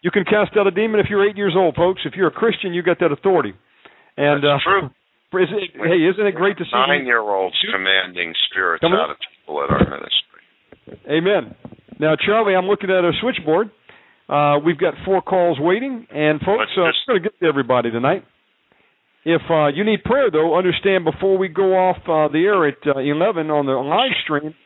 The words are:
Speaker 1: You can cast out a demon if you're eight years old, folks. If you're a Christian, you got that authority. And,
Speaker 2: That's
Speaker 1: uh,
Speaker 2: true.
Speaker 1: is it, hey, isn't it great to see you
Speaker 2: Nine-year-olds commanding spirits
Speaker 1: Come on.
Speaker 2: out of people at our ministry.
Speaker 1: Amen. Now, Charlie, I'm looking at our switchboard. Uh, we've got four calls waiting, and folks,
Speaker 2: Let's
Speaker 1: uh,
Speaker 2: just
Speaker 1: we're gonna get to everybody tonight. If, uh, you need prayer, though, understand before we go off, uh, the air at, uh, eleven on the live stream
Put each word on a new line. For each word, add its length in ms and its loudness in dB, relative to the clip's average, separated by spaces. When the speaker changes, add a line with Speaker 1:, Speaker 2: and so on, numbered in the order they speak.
Speaker 1:
You 80 -2
can 140 0
cast 320 2
out 100 4
a 40 2
demon 300 0
if 100 0
you're 180 2
eight 80 -4
years 200 -2
old, 200 2
folks. 280 0
If 100 -8
you're 140 0
a 40 -2
Christian, 400 -2
you 100 -4
got 180 0
that 120 2
authority. 400 0
And, 280 2
Speaker 2:
That's 220 2
Speaker 1:
uh, 40 2
Speaker 2:
true. 720 -2
Speaker 1:
is 100 2
it, 240 -6
hey, 280 2
isn't 220 0
it 80 0
great 240 0
to 60 -6
see 80 -14
you 140 2
Speaker 2:
Nine-year-olds 720 0
commanding 640 -2
spirits 320 -2
Speaker 1:
Come 100 2
on. 80 0
Speaker 2:
out 100 -4
of 80 -10
people 440 -10
at 80 -4
our 180 2
ministry. 540 -6
Speaker 1:
Amen. 460 0
Now, 180 2
Charlie, 380 2
I'm 120 2
looking 240 0
at 140 4
our 160 2
switchboard. 500 0
Uh, 360 2
we've 140 0
got 160 0
four 180 2
calls 380 0
waiting, 500 -2
and 300 0
folks, 360 0
Speaker 2:
Let's 20 0
Speaker 1:
uh, 140 4
Speaker 2:
just 60 -2
Speaker 1:
we're 100 2
gonna 20 0
get 100 -14
to 60 0
everybody 440 2
tonight. 340 -2
If, 260 0
uh, 180 2
you 160 -2
need 200 0
prayer, 260 2
though, 260 2
understand 480 0
before 340 0
we 100 0
go 280 0
off, 220 2
uh, 240 2
the 140 2
air 200 2
at, 200 -2
uh, 120 0
eleven 520 -2
on 160 0
the 60 0
live 400 0
stream 300 -4